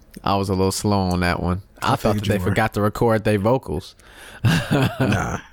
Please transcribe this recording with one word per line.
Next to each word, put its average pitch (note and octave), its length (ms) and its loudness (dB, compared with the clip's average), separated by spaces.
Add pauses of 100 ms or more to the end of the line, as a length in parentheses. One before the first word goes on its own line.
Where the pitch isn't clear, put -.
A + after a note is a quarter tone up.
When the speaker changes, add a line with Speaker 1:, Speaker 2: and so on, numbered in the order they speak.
(220)
Speaker 1:
I G2 140 0
was G2 140 0
a - 40 0
little F#2+ 160 2
slow G2+ 280 0
on F2+ 220 2
that F2 220 2
one. F2+ 200 -2 (200)
I - 120 2
Speaker 2:
I - 20 2
Speaker 1:
thought G#2+ 180 0
Speaker 2:
figured G2+ 100 -4
Speaker 1:
that G#2 40 -2
they G#2+ 60 2
Speaker 2:
you G2 60 0
were. F#2 100 -2
Speaker 1:
forgot A2 240 0
to G#2 80 0
record A2 420 2
their G#2+ 140 2
vocals. G2 580 -2 (240)
<laughs> - 240 -8
Speaker 2:
Nah. C3+ 920 0 (140)